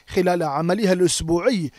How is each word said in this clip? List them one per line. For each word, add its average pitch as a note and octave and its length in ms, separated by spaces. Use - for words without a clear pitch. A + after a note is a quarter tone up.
خلال F3 340
عملها F3 500
الأسبوعي، F3 880